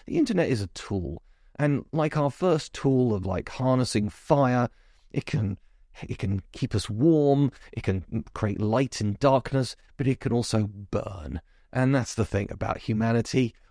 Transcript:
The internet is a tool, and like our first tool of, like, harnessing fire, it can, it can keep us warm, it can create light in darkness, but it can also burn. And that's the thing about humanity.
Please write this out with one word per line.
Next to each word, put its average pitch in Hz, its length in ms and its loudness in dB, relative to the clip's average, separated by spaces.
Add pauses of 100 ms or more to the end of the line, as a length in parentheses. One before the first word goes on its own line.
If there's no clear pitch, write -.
The - 140 -2
internet 214 300 2
is 113 120 0
a 95 60 -4
tool, - 560 -8 (320)
and 147 360 0
like 156 240 -2
our 143 140 0
first 160 440 0
tool 127 420 2
of, 92 100 -4
like, 95 240 -4
harnessing 127 600 2
fire, 123 600 2 (420)
it - 140 -4
can, 101 320 -2 (500)
it - 120 -8
can 98 320 -2
keep - 240 -6
us 101 120 -2
warm, 143 640 4 (220)
it - 80 -8
can 95 420 -4 (120)
create 104 260 -2
light 117 400 0
in 104 180 0
darkness, 135 560 2 (220)
but 120 100 0
it 131 120 0
can 127 120 -2
also 113 360 2 (240)
burn. 95 500 -6 (320)
And 131 220 2
that's 120 180 -2
the 113 100 0
thing 101 280 -2
about - 260 -4
humanity. 113 760 0 (160)